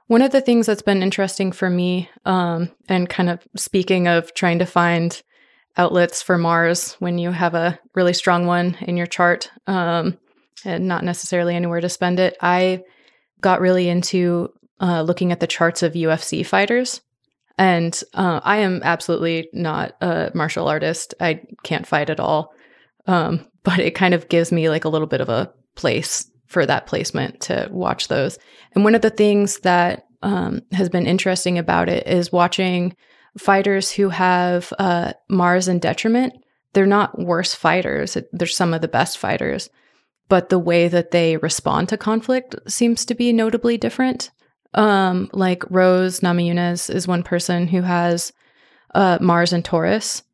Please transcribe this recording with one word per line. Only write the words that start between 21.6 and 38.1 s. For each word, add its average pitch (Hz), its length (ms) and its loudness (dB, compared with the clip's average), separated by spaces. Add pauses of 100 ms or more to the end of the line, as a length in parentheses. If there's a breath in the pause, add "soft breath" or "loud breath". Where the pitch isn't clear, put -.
can't - 240 -6
fight 147 240 -2
at 151 80 -6
all. 156 340 -2 (540 soft breath)
Um, 175 480 -2
<laughs> - 80 -20
but 180 160 2
it 170 160 0
kind 185 180 2
of 165 160 -2
gives 170 220 2
me, 160 180 2
like, 156 160 -2
a 156 40 -2
little 156 180 -2
bit 131 140 -2
of - 80 -4
a 113 220 -2 (240)
place - 540 -4 (160)
for 165 200 -2
that - 200 -2
placement - 560 -6
to - 300 -4
watch - 380 -4
those. - 280 -2 (360 soft breath)
And 196 100 2
one 214 100 6
of 226 80 4
the 220 80 2
things 208 520 2
that, 175 420 0 (180)
um, 196 400 -4 (100)
has 185 180 0
been 175 180 0
interesting 185 500 0
about 170 320 0
it - 160 -2
is 175 260 0
watching 180 640 0 (440 soft breath)
fighters 196 520 2
who 202 180 2
have, 180 680 0
uh, 175 360 0 (160)
Mars 180 380 2
in 180 120 2
detriment. 233 540 0 (400)
They're 196 120 4
not 202 320 2
worse 175 380 -2
fighters. 160 600 0